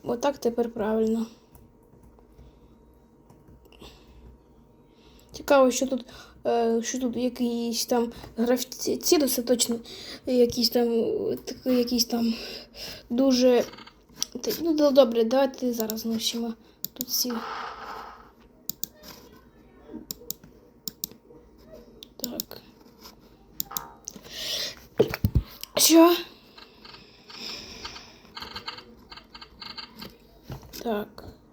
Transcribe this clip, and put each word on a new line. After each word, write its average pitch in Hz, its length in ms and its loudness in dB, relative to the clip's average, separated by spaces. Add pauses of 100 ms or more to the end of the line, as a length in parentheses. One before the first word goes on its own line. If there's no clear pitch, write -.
отак 277 340 -2
тепер 233 320 0
правильно. 220 560 0 (4000)
Цікаво, 269 360 6
що 254 160 0
тут, 254 180 -4 (400)
е, 233 380 2
що 254 160 -4
тут 247 180 -2
якісь 233 680 -2
там 233 260 0 (260)
гравці, 247 600 -2
ці - 200 4
достаточно, 247 580 2 (500)
якісь 240 440 4
там, 233 360 2 (400)
так, 254 200 -10
якісь 247 400 2
там 233 300 0 (720)
дуже, 247 540 4 (760)
та, - 100 -2 (100)
ну, 330 120 0
до-, 294 180 6
добре, 233 320 6
давайте 254 500 0
зараз 220 260 -4
знищимо 226 540 -4 (400)
тут - 140 -8
всі. 247 260 -2 (4000)
Так. - 440 -12 (3250)
Що? 330 400 10 (4000)
Так. 214 420 -6 (280)